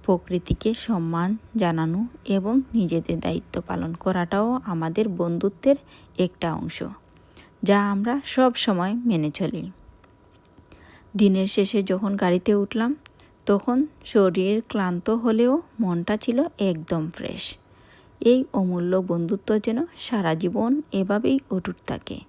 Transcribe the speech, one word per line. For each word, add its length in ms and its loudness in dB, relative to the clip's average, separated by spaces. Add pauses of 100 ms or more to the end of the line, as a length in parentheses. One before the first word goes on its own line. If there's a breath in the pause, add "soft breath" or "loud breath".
প্রকৃতিকে 720 0
সম্মান 600 -2 (200)
জানানো 500 0 (180)
এবং 360 0 (140)
নিজেদের 460 0
দায়িত্ব 460 -4
পালন 280 -4
করাটাও 720 -2
আমাদের 440 -2
বন্ধুত্বের 680 0 (420 loud breath)
একটা 360 -2
অংশ, 280 -8 (800 loud breath)
যা 280 4
আমরা 340 0
সব 300 2
সময় 400 0
মেনে 360 0
চলি। 400 -6 (1500 loud breath)
দিনের 300 6
শেষে 360 0
যখন 340 0
গাড়িতে 380 2
উঠলাম, 420 0 (500 loud breath)
তখন 400 2 (180)
শরীর 640 2
ক্লান্ত 420 -2
হলেও 520 2 (180)
মনটা 360 0
ছিল 260 -2 (160)
একদম 520 -2
ফ্রেশ। 460 -10 (640 soft breath)
এই 320 4
অমূল্য 440 0
বন্ধুত্ব 640 -2
যেন 280 -2 (100)
সারা 380 -2
জীবন 480 0 (100)
এভাবেই 460 0 (120)
অটুট 260 -4 (100)
থাকে। 420 -10